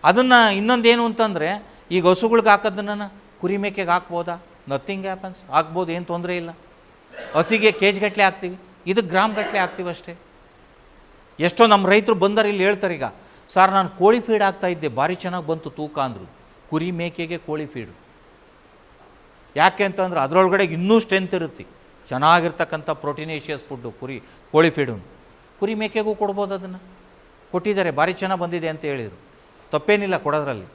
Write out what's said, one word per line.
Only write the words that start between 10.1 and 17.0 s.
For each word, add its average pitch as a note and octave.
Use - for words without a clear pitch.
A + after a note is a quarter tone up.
ಎಷ್ಟೋ F3
ನಮ್ಮ G3+
ರೈತರು G#3+
ಬಂದರೆ G#3
ಇಲ್ಲಿ G3
ಹೇಳ್ತಾರೆ, G3
"ಈಗ C3+
ಸರ್ F#3+
ನಾನು F#3+
ಕೋಳಿ A3
ಫೀಡ್ G#3+
ಹಾಕ್ತಾ F#3+
ಇದ್ದೆ, D#3+
ಭಾರಿ C#3
ಚೆನ್ನಾಗಿ F3
ಬಂತು D#3+
ತೂಕ" D3+
ಅಂದರು. A2
ಕುರಿ D#3+
ಮೇಕೆಗೆ E3+